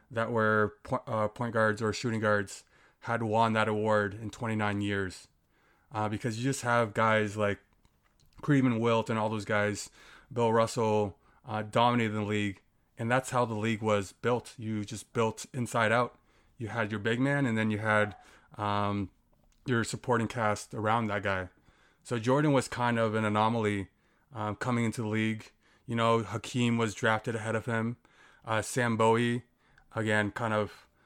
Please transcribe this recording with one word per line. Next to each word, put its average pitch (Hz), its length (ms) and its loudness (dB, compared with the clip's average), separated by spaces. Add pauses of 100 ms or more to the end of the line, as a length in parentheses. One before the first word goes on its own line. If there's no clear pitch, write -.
(100)
that 113 220 -2
were 107 400 2 (120)
po-, - 220 -4
uh, 110 220 -2
point 117 240 -6
guards 110 300 2
or 107 100 0
shooting 113 260 -2
guards 104 460 0 (360)
had 117 220 -2
won 113 300 2
that 110 160 2
award 107 520 0
in 110 100 -8
twenty-nine 104 500 -2
years. 98 480 -4 (640)
Uh, 107 160 -2
because 107 300 -4
you 120 60 -4
just 135 180 -2
have 120 320 2
guys 110 420 2
like 101 220 0 (840)
Kareem 135 240 4
and 113 140 0
Wilt 113 300 2
and 113 80 0
all 107 100 0
those 107 160 -4
guys, 104 460 0 (420)
Bill 117 200 2
Russell, 110 680 2 (280)
uh, 107 160 -4
dominated 117 520 2
the 107 80 -2
league. 104 400 -2 (360)
And 117 120 -4
that's 127 200 0
how 123 140 0
the 113 100 -4
league 110 280 -2
was 104 300 0
built. - 460 -4
You 110 260 -4
just - 280 -12
built 113 400 0
inside 117 400 0
out. 120 260 0 (380)
You 110 120 -8
had 107 220 -4
your 107 100 -4
big 117 200 0
man, 139 260 2
and 113 100 0
then 110 140 2
you 104 80 -2
had, 107 380 2 (400)
um, 101 540 -2 (560)
your 117 180 0
supporting 117 420 -2
cast 110 480 -4
around 113 340 0
that 101 140 -4
guy. 95 280 -2 (520)
So 123 160 -4
Jordan 139 340 2
was 127 140 2
kind 120 320 0
of 110 160 2
an 110 100 0
anomaly, 107 640 2 (460)
um, 107 220 -4
coming 120 280 0
into 113 180 -2
the 107 60 -4
league. 110 440 -2 (340)
You 120 80 -6
know, 117 260 2
Hakeem 117 580 -2
was 110 160 0
drafted 110 420 0
ahead 110 180 -4
of 107 120 -2
him. 117 320 -2 (460)
Uh, 110 180 -2
Sam 120 340 0
Bowie, 117 480 2 (500)
again, 107 380 0
kind 113 200 -2
of, 107 340 -2 (200)